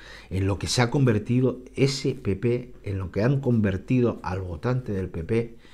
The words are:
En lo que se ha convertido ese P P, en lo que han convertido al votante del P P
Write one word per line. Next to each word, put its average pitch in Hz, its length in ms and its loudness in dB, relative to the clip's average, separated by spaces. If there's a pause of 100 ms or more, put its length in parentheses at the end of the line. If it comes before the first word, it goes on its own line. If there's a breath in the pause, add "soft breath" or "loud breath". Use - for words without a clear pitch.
(300 loud breath)
En 95 160 0
lo 98 140 0
que - 80 -4
se - 140 2
ha 117 100 4
convertido 123 680 2 (160)
ese 135 400 0
P 98 200 -2
P, 123 380 -2 (100)
en 95 160 -4
lo 90 120 -6
que 98 120 0
han 139 160 4
convertido 117 840 2
al 92 180 -4
votante 110 500 -4
del 95 160 -2
P 82 160 -6
P 113 340 -2 (160 loud breath)